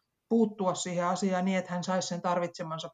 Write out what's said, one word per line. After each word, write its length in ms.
puuttua 460
siihen 300
asiaan 400
niin, 120
että 140
hän 120
saisi 240
sen 140
tarvitsemansa 720